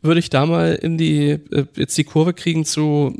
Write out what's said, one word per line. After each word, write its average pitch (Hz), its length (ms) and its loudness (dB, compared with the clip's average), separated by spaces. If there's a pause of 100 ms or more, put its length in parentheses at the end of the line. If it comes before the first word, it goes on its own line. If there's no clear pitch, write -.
würde 165 180 2
ich - 100 -4
da 139 160 2
mal 165 280 2
in 165 220 -4
die, 151 340 0
äh, 147 360 -2 (100)
jetzt - 220 -4
die 151 60 2
Kurve 160 280 0
kriegen 160 320 -2
zu, 147 560 0